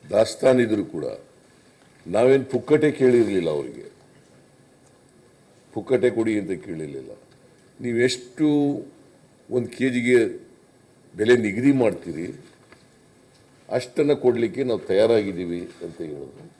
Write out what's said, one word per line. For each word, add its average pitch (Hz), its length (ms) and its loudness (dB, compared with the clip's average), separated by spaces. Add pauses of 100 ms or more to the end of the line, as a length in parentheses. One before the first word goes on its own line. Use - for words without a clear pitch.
(100)
ದಾಸ್ತಾನು 123 560 2
ಇದ್ರೂ 107 180 -2
ಕೂಡ 76 220 -8 (1000)
ನಾವೇನು 127 380 2
ಪುಕ್ಕಟೆ 147 540 2
ಕೇಳಿರಲಿಲ್ಲ 104 520 4
ಅವರಿಗೆ, 71 360 -8 (1900)
ಪುಕ್ಕಟೆ 123 360 0
ಕೊಡಿ 113 300 -2
ಅಂತ 95 120 -8 (140)
ಕೇಳಿರಲಿಲ್ಲ. 73 460 -12 (680)
ನೀವೆಷ್ಟು 123 680 -2 (1040)
ಒಂದು 120 180 -2
ಕೆ 131 220 -2
ಜಿಗೆ 123 300 4 (1000)
ಬೆಲೆ 113 180 4
ನಿಗದಿ 117 360 2
ಮಾಡ್ತೀರಿ, 90 540 -2 (1400)
ಅಷ್ಟನ್ನು 143 480 0
ಕೊಡಲಿಕ್ಕೆ 117 520 0
ನಾವು 107 120 -2 (100)
ತಯಾರಾಗಿದ್ದೀವಿ 95 680 2 (240)
ಅಂತ 82 140 -14
ಹೇಳಿದ್ರು. 73 460 -14 (160)